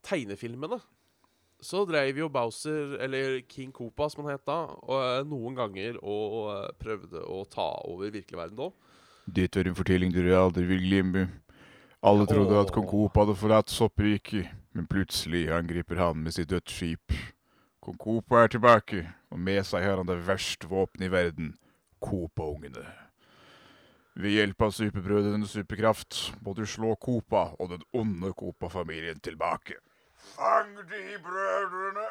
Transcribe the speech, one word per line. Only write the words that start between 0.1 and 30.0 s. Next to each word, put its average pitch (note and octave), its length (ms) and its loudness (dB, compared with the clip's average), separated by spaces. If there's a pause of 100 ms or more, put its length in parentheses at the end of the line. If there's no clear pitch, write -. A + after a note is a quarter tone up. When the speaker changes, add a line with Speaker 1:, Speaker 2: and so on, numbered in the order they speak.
Speaker 1:
så F#3 220 -4
drev C#3 320 0
jo D#3 120 -4
Bowser, C#3 680 -4
eller C3 480 -2
King C3 260 -14
Koopa C3 360 -6
som D3 140 -12
han C#3+ 140 -6
het - 100 -12
da, D#3 140 -2 (140)
og, - 200 -6
eh, C3 280 0
noen C3+ 340 -6
ganger G#2+ 420 -4
og, G#2 380 -4 (140)
eh, G2+ 260 -8
prøvde F#2 460 -8
å F#2+ 260 -8
ta F2 220 -2 (120)
over F#2+ 280 -6
virkelig G2 260 -12
verden E2+ 180 -10
da. C#3+ 140 -6 (580)
Speaker 2:
«Dette F#2 320 2
er F2+ 100 4
en F2 80 -2
fortelling F2+ 340 4
dere F2+ 280 4
aldri F2+ 260 4
vil F#2 160 2
glemme. F#2 440 2 (800)
Alle G#2 220 8
trodde G2+ 300 6
at G2 160 6
Speaker 1:
Åh. - 20 -8
Speaker 2:
kong G#2 140 0
Koopa G#2 380 4
hadde G#2 100 2
forlatt G#2+ 340 4
soppriket, G#2 800 0 (220)
men E2 180 -6
plutselig E2+ 640 0
angriper E2+ 480 -2
han D#2+ 240 2
med D#2+ 100 -4
sitt E2+ 140 -4
dødsskip. E2+ 640 -4 (720)
Kong - 160 -12
Koopa A2+ 460 4
er - 20 4
tilbake, G#2+ 540 6 (280)
og - 80 -10
med F#2+ 280 0
seg F#2 180 0
har G2 160 2
han F2+ 80 -4
det F#2 80 0 (100)
verste - 400 -2
våpenet F#2 440 -2
i - 20 -2
verden, E2 400 0 (500)
Koopa-ungene. D2 840 -6 (1300)
Ved G2+ 160 -2
hjelp G#2 300 4
av G#2+ 100 4
superbrødrenes G#2 800 0
superkraft G#2+ 680 -2 (200)
må G2 140 -8
du A2 100 -4
slå A2 320 -2
Koopa G#2+ 520 0 (100)
og F#2 100 -4
den F2 140 -10 (100)
onde G2 400 -2
Koopa-familien E2 840 -8
tilbake.» E2 560 -6 (600)